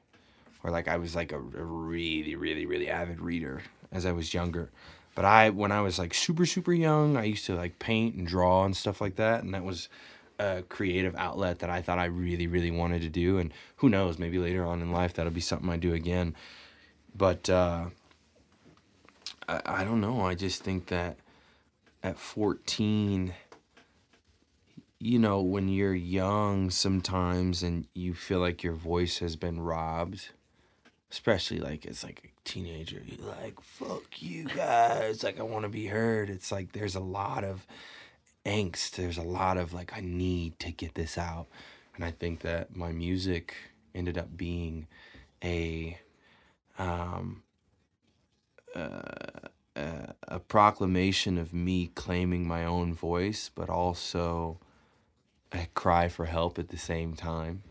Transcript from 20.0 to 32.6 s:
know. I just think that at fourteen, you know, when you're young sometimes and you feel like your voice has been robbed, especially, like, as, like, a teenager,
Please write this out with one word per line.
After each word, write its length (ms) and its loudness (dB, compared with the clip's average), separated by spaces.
know. 180 0
I 160 2
just 280 -2
think 240 -2
that 280 -2
at 160 -4
fourteen, 1120 0
you 180 4
know, 240 6
when 280 2
you're 260 4
young 760 2
sometimes 920 2
and 300 -2
you 200 -4
feel 260 0
like 240 0
your 100 0
voice 460 0
has 180 -4
been 240 -4
robbed, 720 -4
especially, 500 0
like, 260 -8
as, 180 -10
like, 220 -16
a 240 -18
teenager, 560 -10